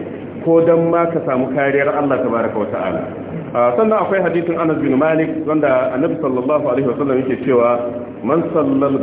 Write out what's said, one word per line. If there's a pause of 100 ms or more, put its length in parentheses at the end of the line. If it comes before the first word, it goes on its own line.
(440)
Ko
dan
ma
ka
samu
kariyar
Allah
tabaraka
wa
ta'ala. (500)
Ah,
sannan
akwai
hadisin
Anas
bin
Malik (160)
wanda
Annabi
sallallahu
alaihi
wasallam
yake
cewa, (320)
"Man (120)
sallal